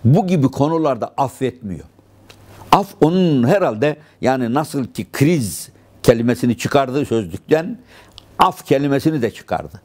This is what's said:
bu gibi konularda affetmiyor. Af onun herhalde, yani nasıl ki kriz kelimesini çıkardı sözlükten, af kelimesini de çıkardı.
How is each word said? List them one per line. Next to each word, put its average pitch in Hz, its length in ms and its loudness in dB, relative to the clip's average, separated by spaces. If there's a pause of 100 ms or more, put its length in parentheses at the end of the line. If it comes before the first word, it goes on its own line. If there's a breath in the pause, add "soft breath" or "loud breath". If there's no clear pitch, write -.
bu 180 220 4
gibi 151 200 0
konularda 143 680 -2
affetmiyor. 113 680 -6 (840 loud breath)
Af 190 160 2 (140)
onun 156 460 2
herhalde, 147 480 0 (260 soft breath)
yani 123 320 -2
nasıl 139 320 -4
ki - 280 -10
kriz 139 560 0 (340 soft breath)
kelimesini 120 540 2
çıkardı 135 480 -2
sözlükten, 147 720 -2 (640 loud breath)
af - 260 2
kelimesini 139 560 0
de 110 100 -2
çıkardı. - 520 -10